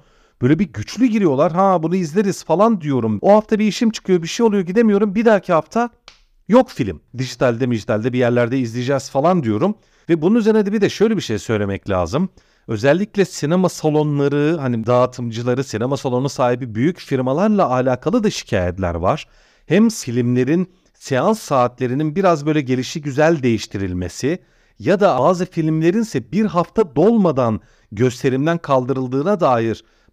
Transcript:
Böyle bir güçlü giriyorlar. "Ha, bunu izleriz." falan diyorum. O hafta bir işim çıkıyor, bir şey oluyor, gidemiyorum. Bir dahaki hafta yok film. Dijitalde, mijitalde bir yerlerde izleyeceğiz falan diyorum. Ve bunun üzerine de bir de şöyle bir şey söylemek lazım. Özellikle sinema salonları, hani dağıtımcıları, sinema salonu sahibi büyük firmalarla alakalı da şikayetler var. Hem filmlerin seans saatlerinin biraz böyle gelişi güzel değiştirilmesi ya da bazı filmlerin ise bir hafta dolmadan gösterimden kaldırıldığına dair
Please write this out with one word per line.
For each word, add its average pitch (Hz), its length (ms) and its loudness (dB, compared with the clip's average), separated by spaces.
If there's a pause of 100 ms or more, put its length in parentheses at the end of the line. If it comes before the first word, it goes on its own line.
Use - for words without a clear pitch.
(420)
Böyle 147 160 4
bir 196 60 -2
güçlü 202 420 -2
giriyorlar. 175 460 2
"Ha, 185 300 2
bunu 165 140 0
izleriz." 180 480 -2
falan 196 360 2
diyorum. 117 420 0
O 196 100 6
hafta 214 260 2
bir 214 60 0
işim 214 260 0
çıkıyor, 180 320 0
bir 165 60 -8
şey 233 180 0
oluyor, 202 160 2
gidemiyorum. 202 520 2
Bir 220 100 0
dahaki 208 280 2
hafta 233 380 0 (580)
yok 247 220 4
film. 98 300 -6 (180)
Dijitalde, 123 480 -2
mijitalde 113 460 -2
bir 123 60 -2
yerlerde 120 400 2
izleyeceğiz 123 520 -4
falan 165 320 2
diyorum. 117 320 0 (340)
Ve 160 140 0
bunun 196 120 2
üzerine 220 320 2
de 202 60 -4
bir 220 80 -2
de - 80 2
şöyle 220 280 0
bir 156 60 -2
şey 107 160 -4
söylemek 101 520 -4
lazım. 95 380 -2 (400)
Özellikle 151 560 0
sinema 175 440 0
salonları, 147 920 0
hani 120 260 -4
dağıtımcıları, 123 800 0
sinema 127 320 -4
salonu 131 320 -2
sahibi 123 460 -2
büyük 147 240 0
firmalarla 143 720 0
alakalı 131 540 0
da 202 60 2
şikayetler 90 640 -2
var. 95 320 -2 (400)
Hem 208 220 4
filmlerin 127 840 -2 (220)
seans 170 460 -2
saatlerinin 131 760 -2
biraz 170 300 2
böyle 156 140 0
gelişi 127 420 -4
güzel 147 400 0
değiştirilmesi 101 960 -4 (400)
ya 170 220 0
da 160 180 4
bazı 170 280 2
filmlerin 160 560 0
ise - 300 -8
bir 214 140 0
hafta 170 500 -2
dolmadan 151 640 2 (320)
gösterimden 131 640 0
kaldırıldığına 135 840 -2
dair 117 440 0 (280)